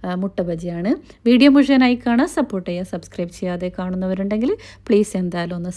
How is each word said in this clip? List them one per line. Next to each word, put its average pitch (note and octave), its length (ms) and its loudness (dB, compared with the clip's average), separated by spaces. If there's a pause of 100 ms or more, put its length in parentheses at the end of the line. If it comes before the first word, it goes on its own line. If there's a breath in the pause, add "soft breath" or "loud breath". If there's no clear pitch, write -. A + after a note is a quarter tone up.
ആ, F#3 180 -4
മുട്ട F#3+ 160 -6 (120)
ബജിയാണ്. F3 420 -4 (380 loud breath)
വീഡിയോ B3+ 260 8
മുഴുവനായി C4 500 4
കാണാൻ B3 300 2
സപ്പോർട്ട് A3 340 -4
ചെയ്യുക. F3+ 240 -6
സബ്സ്ക്രൈബ് F3 460 -10
ചെയ്യാതെ F3+ 300 -6 (100)
കാണുന്നവരുണ്ടെങ്കിൽ F#3+ 720 -4 (360 loud breath)
പ്ലീസ് G#3 340 2
എന്തായാലും F3 380 -6
ഒന്ന് F3 160 -8